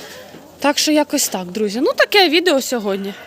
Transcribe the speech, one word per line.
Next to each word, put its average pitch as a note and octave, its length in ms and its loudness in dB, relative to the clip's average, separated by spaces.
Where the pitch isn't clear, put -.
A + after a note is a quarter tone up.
Так C#4+ 200 0
що D4+ 140 0
якось D4 360 0
так, F#3 180 -6
друзі. G#3 340 -4
Ну, G#4+ 120 2
таке G#4 360 4
відео D#4 320 2
сьогодні. G3+ 540 -4